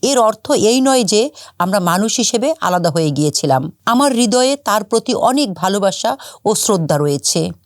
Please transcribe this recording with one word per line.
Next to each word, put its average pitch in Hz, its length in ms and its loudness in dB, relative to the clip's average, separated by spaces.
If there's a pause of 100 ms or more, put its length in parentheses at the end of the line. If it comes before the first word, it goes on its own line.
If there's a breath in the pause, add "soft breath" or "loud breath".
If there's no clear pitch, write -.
এর 269 160 0
অর্থ 220 340 0
এই 240 300 2
নয় 262 220 2
যে 214 260 0 (300 loud breath)
আমরা 190 200 0
মানুষ 185 380 0
হিসেবে 247 440 -2
আলাদা 180 280 0
হয়ে 156 220 0
গিয়েছিলাম। 143 600 0 (140)
আমার 262 280 2
হৃদয়ে 247 420 2
তার 214 280 -2
প্রতি 226 300 -2
অনেক 254 400 0
ভালোবাসা 196 640 -2 (280 loud breath)
ও 180 100 2
শ্রদ্ধা 165 420 0
রয়েছে। 147 520 -2 (160)